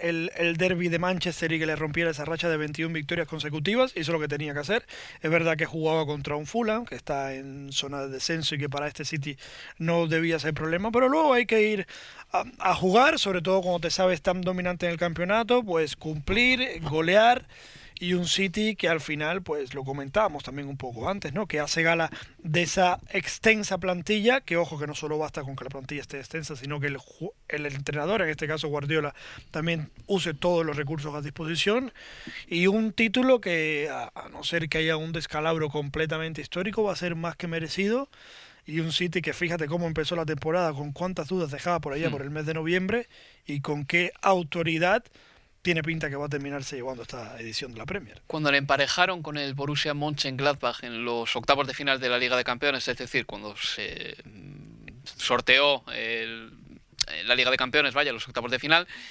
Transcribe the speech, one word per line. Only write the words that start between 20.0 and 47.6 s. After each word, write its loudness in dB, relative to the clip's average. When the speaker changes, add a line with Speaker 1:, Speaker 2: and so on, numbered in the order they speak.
Speaker 1:
también -8
un -8
poco -6
antes, -4
¿no? -4
Que -2
hace 0
gala 4
de 0
esa 4
extensa 0
plantilla, 2
que -4
ojo 0
que -4
no -8
solo -4
basta -4
con -10
que -12
la -10
plantilla -8
esté -12
extensa, -8
sino -6
que 0
el -2
ju-, -12
el -2
entrenador, 0
en 2
este -4
caso -4
Guardiola, 0
también -2
use 0
todos 2
los -2
recursos -6
a -6
disposición. 0
Y 4
un 4
título 4
que, 0
a, -8
a -14
no -12
ser 0
que 0
haya 2
un -4
descalabro -2
completamente -2
histórico, -2
va 2
a -4
ser -2
más -4
que -8
merecido. 0
Y -4
un -2
City 0
que -4
fíjate -2
cómo 0
empezó -2
la 0
temporada, 0
con -6
cuántas -4
dudas -2
dejaba -2
por -6
allá 0
Speaker 2:
Hmm. 0
Speaker 1:
por -4
el -6
mes -6
de -2
noviembre, 0
y -4
con -2
qué 2
autoridad 2
tiene 2
pinta -2
que -4
va -4
a -6
terminarse -6
llevando -6
esta -12
edición -8